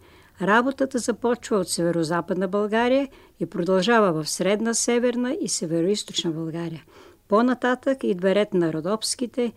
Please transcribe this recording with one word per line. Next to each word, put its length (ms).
Работата 580
започва 580
от 120
Северозападна 800
България 600
и 60
продължава 800
в 60
Средна, 440
Северна 680
и 60
Североизточна 840
България. 520
По-нататък 760
идва 320
ред 180
на 200
родопските, 840